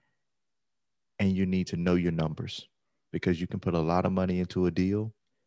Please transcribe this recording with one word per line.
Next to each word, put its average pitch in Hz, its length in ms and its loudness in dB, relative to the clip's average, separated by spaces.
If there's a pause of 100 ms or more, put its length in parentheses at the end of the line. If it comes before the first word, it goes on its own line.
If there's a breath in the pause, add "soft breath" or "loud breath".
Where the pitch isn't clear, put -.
(1200)
And 95 140 4
you 95 120 2
need 92 220 0
to 85 100 -6
know 87 180 2
your 87 160 2
numbers, 80 560 -4 (440)
because 87 280 0
you 90 80 -4
can 98 120 -6
put 90 140 -2
a 85 60 2
lot 87 260 2
of 95 60 0
money 92 280 0
into 90 260 -2
a 87 60 2
deal. 98 420 0 (340)